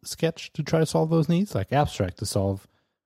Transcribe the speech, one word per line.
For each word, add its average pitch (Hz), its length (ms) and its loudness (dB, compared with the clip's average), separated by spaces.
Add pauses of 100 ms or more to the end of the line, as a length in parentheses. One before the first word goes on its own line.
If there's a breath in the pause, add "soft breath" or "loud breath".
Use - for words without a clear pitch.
Sketch - 520 -4
to 160 80 -6
try 160 180 0
to 160 60 4
solve 160 240 0
those 165 180 4
needs, 175 260 0
like - 180 -2
Abstract 123 460 0
to 104 80 -6
solve 98 400 -2 (400)